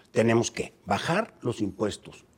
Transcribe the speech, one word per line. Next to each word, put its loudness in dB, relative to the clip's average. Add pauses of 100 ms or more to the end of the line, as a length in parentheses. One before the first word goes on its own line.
(120)
tenemos 4
que -8 (120)
bajar -2
los -4
impuestos -4 (140)